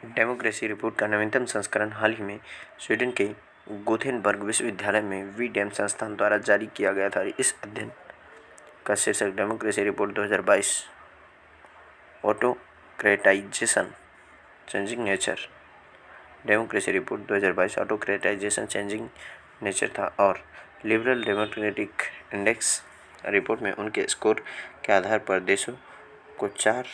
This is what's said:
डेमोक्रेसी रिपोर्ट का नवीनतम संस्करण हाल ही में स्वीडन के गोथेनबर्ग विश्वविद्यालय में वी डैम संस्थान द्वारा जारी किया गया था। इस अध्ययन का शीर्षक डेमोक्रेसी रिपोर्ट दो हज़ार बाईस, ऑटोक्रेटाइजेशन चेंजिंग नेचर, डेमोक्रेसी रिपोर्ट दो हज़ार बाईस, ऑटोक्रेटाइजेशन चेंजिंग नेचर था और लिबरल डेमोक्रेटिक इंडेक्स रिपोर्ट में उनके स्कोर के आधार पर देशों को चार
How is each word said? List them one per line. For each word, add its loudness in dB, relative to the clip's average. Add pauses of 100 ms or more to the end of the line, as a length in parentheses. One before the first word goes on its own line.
डेमोक्रेसी 0
रिपोर्ट -2
का 0
नवीनतम 2
संस्करण -2
हाल 2
ही -6
में -8 (400)
स्वीडन 0
के 0 (540)
गोथेनबर्ग 0
विश्वविद्यालय 0
में -6
वी -6
डैम 0
संस्थान -4
द्वारा 2
जारी 2
किया 0
गया 0
था। -2 (180)
इस 0
अध्ययन -12 (920)
का 2
शीर्षक 0
डेमोक्रेसी -2
रिपोर्ट 0
दो -2
हज़ार 2
बाईस, 2 (1400)
ऑटोक्रेटाइजेशन 2 (760)
चेंजिंग -4
नेचर, 0 (1040)
डेमोक्रेसी 2
रिपोर्ट 0
दो -2
हज़ार 4
बाईस, 2
ऑटोक्रेटाइजेशन -2
चेंजिंग -6 (540)
नेचर -2
था -4
और 4 (420)
लिबरल 2
डेमोक्रेटिक -2 (300)
इंडेक्स 0 (440)
रिपोर्ट 2
में 0
उनके -2
स्कोर 2 (420)
के 4
आधार 4
पर 2
देशों 0 (680)
को -2
चार 0